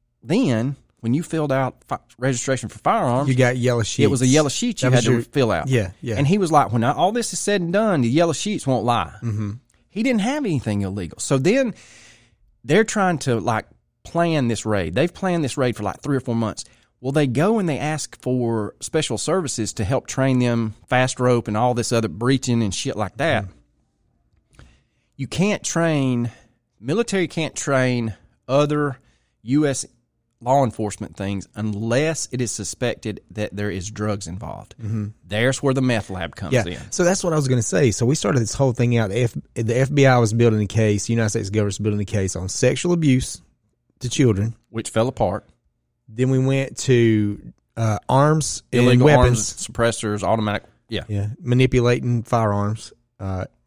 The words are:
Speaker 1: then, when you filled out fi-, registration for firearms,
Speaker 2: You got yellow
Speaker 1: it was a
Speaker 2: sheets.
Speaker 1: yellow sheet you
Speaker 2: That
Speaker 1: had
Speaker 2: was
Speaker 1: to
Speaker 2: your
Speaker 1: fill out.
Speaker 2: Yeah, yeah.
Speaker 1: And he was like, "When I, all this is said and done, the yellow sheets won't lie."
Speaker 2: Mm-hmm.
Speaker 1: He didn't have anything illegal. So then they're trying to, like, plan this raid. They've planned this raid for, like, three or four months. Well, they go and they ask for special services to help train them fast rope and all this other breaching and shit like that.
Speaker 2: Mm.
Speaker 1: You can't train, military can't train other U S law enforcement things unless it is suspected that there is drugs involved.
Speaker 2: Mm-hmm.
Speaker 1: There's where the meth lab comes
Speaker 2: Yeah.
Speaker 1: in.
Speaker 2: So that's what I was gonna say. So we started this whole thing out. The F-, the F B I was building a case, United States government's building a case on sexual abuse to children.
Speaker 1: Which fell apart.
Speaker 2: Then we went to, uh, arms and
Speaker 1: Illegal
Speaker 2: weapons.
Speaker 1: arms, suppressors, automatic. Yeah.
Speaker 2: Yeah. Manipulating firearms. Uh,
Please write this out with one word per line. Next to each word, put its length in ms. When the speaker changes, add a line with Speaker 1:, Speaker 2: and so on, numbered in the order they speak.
Speaker 1:
then, 540
when 80
you 80
filled 300
out 340
fi-, 140
registration 500
for 120
firearms, 480
Speaker 2:
You 80
got 200
yellow 220
Speaker 1:
it 300
was 140
a 20
Speaker 2:
sheets. 100
Speaker 1:
yellow 140
sheet 340
you 80
Speaker 2:
That 60
Speaker 1:
had 20
Speaker 2:
was 60
Speaker 1:
to 80
Speaker 2:
your 100
Speaker 1:
fill 300
out. 160
Speaker 2:
Yeah, 320
yeah. 160
Speaker 1:
And 100
he 100
was 140
like, 220
"When 100
I, 120
all 180
this 200
is 60
said 220
and 120
done, 280
the 80
yellow 240
sheets 340
won't 180
lie." 380
Speaker 2:
Mm-hmm. 300
Speaker 1:
He 140
didn't 200
have 220
anything 380
illegal. 380
So 180
then 360
they're 180
trying 360
to, 200
like, 280
plan 460
this 180
raid. 300
They've 180
planned 300
this 120
raid 200
for, 80
like, 160
three 160
or 40
four 140
months. 300
Well, 120
they 160
go 320
and 80
they 100
ask 420
for 600
special 360
services 580
to 100
help 240
train 320
them 340
fast 320
rope 260
and 100
all 180
this 180
other 160
breaching 560
and 100
shit 220
like 220
that. 260
Speaker 2:
Mm. 60
Speaker 1:
You 120
can't 340
train, 720
military 480
can't 260
train 600
other 500
U 240
S 200
law 220
enforcement 540
things 380
unless 760
it 120
is 80
suspected 680
that 260
there 140
is 200
drugs 360
involved. 520
Speaker 2:
Mm-hmm. 280
Speaker 1:
There's 380
where 100
the 80
meth 300
lab 260
comes 160
Speaker 2:
Yeah. 140
Speaker 1:
in. 260
Speaker 2:
So 120
that's 200
what 80
I 40
was 120
gonna 140
say. 280
So 140
we 100
started 260
this 120
whole 200
thing 260
out. 100
The 120
F-, 160
the 240
F 140
B 140
I 120
was 160
building 260
a 60
case, 420
United 220
States 180
government's 300
building 220
a 40
case 320
on 140
sexual 420
abuse 480
to 100
children. 440
Speaker 1:
Which 220
fell 180
apart. 380
Speaker 2:
Then 220
we 80
went 420
to, 600
uh, 220
arms 600
and 120
Speaker 1:
Illegal 240
Speaker 2:
weapons. 200
Speaker 1:
arms, 400
suppressors, 560
automatic. 420
Yeah. 180
Speaker 2:
Yeah. 200
Manipulating 840
firearms. 720
Uh, 280